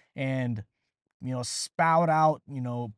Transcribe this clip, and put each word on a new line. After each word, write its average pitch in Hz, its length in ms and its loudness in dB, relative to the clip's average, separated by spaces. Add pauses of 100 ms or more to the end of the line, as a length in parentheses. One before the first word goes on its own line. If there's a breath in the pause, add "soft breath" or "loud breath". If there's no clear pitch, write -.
(180 soft breath)
and, 131 480 -4 (560)
you 127 120 -6
know, 123 100 -4
spout 165 640 2
out, 156 360 4
you 139 140 -10
know, 120 380 -6